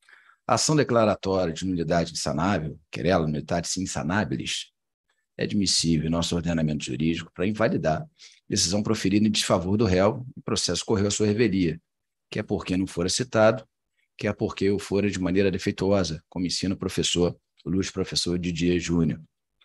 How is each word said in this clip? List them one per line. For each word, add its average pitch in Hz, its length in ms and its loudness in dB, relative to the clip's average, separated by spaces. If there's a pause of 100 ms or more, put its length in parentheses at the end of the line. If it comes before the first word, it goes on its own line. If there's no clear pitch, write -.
(460)
A 117 100 2
ação 156 200 2
declaratória 95 800 2
de 85 120 -8
nulidade 85 460 0
insanável, 78 640 -2 (140)
querela 82 340 2
nulidade 76 520 -4
insanabilis, 92 960 -4 (640)
é - 80 -2
admissível 82 640 0
em 80 40 -2
nosso 85 240 0
ordenamento 80 480 0
jurídico 80 500 -4
para 90 140 -4
invalidar 80 580 0 (440)
decisão 101 340 0
proferida 107 420 2
em 107 60 2
desfavor 98 460 2
do 117 80 4
réu 104 400 4 (100)
e - 60 -16
o - 20 -20
processo 92 400 -2
correu 101 240 0
à 101 40 0
sua 107 160 2
revelia, 98 520 2 (500)
que - 100 -4
é 107 40 -4
porque 92 320 -4
não 92 100 0
fora 87 220 -4
citado 113 580 2 (580)
quer 104 100 0
porque 98 380 0
o 98 80 0
fora 98 320 0
de 92 80 -6
maneira 92 320 2
defeituosa, 95 800 -2
como 87 160 -4
ensina 92 280 -2
o - 40 -4
professor, 87 600 0 (280)
o 78 40 -6
ilustre 92 240 -2
professor 87 460 -2
Didier 87 400 0
Júnior. 82 420 0 (440)